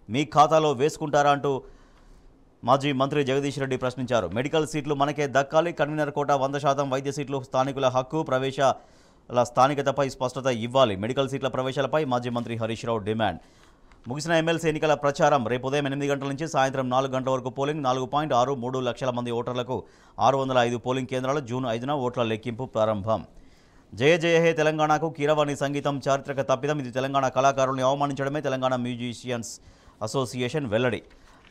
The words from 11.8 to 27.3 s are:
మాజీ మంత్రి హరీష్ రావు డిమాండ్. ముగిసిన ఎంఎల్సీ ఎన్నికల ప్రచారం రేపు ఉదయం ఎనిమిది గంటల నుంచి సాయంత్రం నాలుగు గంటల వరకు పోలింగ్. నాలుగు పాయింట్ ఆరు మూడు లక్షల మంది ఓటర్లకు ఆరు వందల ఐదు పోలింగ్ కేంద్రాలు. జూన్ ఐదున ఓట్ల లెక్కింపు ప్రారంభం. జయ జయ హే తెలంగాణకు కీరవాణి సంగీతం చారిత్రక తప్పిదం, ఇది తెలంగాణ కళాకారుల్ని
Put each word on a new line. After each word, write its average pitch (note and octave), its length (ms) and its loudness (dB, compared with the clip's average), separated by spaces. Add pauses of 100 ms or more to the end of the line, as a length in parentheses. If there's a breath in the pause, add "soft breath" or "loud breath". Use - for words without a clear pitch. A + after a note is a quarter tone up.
మాజీ B2 260 -2
మంత్రి A#2 260 -4
హరీష్ A2+ 280 -4
రావు A2+ 140 -2
డిమాండ్. G#2 420 -2 (680 soft breath)
ముగిసిన D3+ 240 -4
ఎంఎల్సీ E3 360 2
ఎన్నికల D3+ 260 2
ప్రచారం C#3+ 520 2
రేపు B2 200 -2
ఉదయం C#3+ 200 0
ఎనిమిది C#3+ 260 -2
గంటల C#3 160 -4
నుంచి C#3+ 200 -6
సాయంత్రం C3+ 420 0
నాలుగు C3 220 2
గంటల C3 180 -2
వరకు B2+ 200 -2
పోలింగ్. C#3+ 320 -4
నాలుగు C3 220 0
పాయింట్ C#3+ 300 -2
ఆరు B2+ 200 4
మూడు B2+ 240 -4
లక్షల B2+ 320 -2
మంది A#2+ 200 -4
ఓటర్లకు A#2+ 520 -4 (380 soft breath)
ఆరు B2+ 160 6
వందల C3 220 2
ఐదు A#2+ 180 4
పోలింగ్ B2+ 300 -4
కేంద్రాలు. C3 340 -2
జూన్ B2 260 -6
ఐదున A#2+ 260 -4
ఓట్ల B2 300 -2
లెక్కింపు A2+ 420 -2
ప్రారంభం. G#2+ 600 0 (720 soft breath)
జయ D3 240 4
జయ E3 200 2
హే E3 140 4
తెలంగాణకు D3+ 580 2
కీరవాణి C#3+ 460 0
సంగీతం C#3+ 520 -2
చారిత్రక C3+ 320 -2
తప్పిదం, C#3 380 0
ఇది B2+ 120 -8
తెలంగాణ C3+ 380 0
కళాకారుల్ని C3 540 2